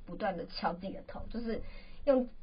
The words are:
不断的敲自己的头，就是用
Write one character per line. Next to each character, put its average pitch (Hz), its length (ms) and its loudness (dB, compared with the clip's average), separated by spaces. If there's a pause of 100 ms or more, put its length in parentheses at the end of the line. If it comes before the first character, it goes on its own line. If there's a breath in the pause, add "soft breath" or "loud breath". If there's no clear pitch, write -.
不 180 120 -8
断 202 200 0
的 170 100 -4
敲 - 260 0
自 175 80 -6
己 190 120 -4
的 - 140 -6
头， - 140 -8 (100)
就 220 80 -2
是 226 240 0 (420 loud breath)
用 262 240 8 (140)